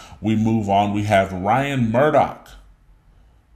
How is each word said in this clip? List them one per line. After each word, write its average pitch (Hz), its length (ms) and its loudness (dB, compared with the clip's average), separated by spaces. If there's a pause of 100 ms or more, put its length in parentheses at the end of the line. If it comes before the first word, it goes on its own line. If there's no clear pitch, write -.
(200)
we 110 160 -2
move 110 340 0
on. 101 240 2
We 104 100 -2
have 98 300 2
Ryan 120 580 -2
Murdoch, 135 580 0 (1080)